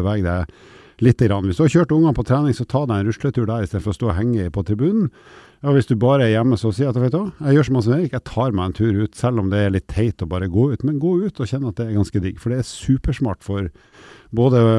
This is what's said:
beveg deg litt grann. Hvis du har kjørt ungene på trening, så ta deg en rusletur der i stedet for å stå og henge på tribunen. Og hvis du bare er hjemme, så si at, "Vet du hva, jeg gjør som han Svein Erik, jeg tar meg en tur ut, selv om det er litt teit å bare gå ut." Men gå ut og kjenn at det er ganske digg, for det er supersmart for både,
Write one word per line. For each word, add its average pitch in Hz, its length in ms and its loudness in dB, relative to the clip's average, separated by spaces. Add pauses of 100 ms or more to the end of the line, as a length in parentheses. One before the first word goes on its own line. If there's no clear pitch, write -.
beveg 101 240 0
deg 87 240 -2 (480)
litt 120 240 4
grann. 98 240 0
Hvis 95 140 0
du - 20 2
har 151 80 4
kjørt - 240 2
ungene 160 220 4
på 131 100 -2
trening, 143 320 2
så 120 80 -6
ta 131 140 -2 (100)
deg 104 140 0
en - 20 -2
rusletur 123 400 -2
der 113 160 -2
i 95 60 -2
stedet 92 160 -4
for 104 80 -2
å - 40 -10
stå 120 140 -2
og 87 80 -2
henge 107 320 -2
på 95 160 -2
tribunen. 165 380 0 (580)
Og 143 140 2
hvis 131 100 4
du - 80 -2
bare 127 320 4
er 110 60 2
hjemme, 117 260 2
så 110 160 0
si 117 140 -2
at, 120 100 -2
"Vet 123 160 0
du 170 60 -2
hva, 202 80 -4 (180)
jeg 139 80 4
gjør 143 140 4
som 131 100 0
han 110 80 0
Svein 131 140 2
Erik, 143 160 -4
jeg 123 100 -8
tar 117 320 -2
meg 90 80 0
en 90 140 -4
tur 110 240 2
ut, - 100 -6
selv 120 300 0
om 95 80 -2
det 101 100 2
er 101 140 2
litt 92 180 -4
teit 107 300 -2
å 82 60 -4
bare 90 200 -4
gå 104 140 2 (100)
ut." - 80 -6
Men 143 160 -2
gå 170 140 0 (100)
ut 208 160 -6
og 117 140 -4
kjenn 135 180 -4
at - 80 -8
det 117 80 -4
er 110 140 -4
ganske 98 240 -2
digg, 92 180 -8
for 117 80 -4
det 123 140 -2
er - 20 -12
supersmart - 800 -4
for 98 240 -4 (640)
både, 120 300 4 (140)